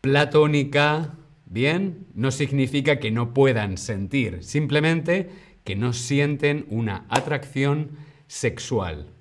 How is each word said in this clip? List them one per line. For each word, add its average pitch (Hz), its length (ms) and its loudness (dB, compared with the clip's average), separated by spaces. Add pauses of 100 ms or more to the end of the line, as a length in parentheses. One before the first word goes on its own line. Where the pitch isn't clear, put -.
platónica. 147 1120 4 (320)
Bien, 160 680 -2
no 131 160 0
significa 139 720 0
que 110 100 -2
no 117 220 -2
puedan 113 460 2
sentir, 98 640 -4
simplemente 160 880 0 (340)
que 95 120 -6
no 120 180 0
sienten 143 760 0
una 107 400 -4
atracción 139 840 -2 (340)
sexual. 90 800 -4 (140)